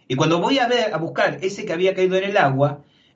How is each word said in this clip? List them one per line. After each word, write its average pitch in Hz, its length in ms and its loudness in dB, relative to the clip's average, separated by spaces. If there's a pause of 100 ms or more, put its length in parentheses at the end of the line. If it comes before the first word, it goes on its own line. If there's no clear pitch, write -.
y 127 80 -2
cuando 160 240 2
voy 262 180 2
a 240 80 2
ver, 233 260 0
a 160 60 -4
buscar 165 420 -2
ese 190 240 -6
que 165 80 -6
había 180 220 2
caído 185 220 2
en 190 80 0
el 202 120 -2
agua, 139 460 2 (340)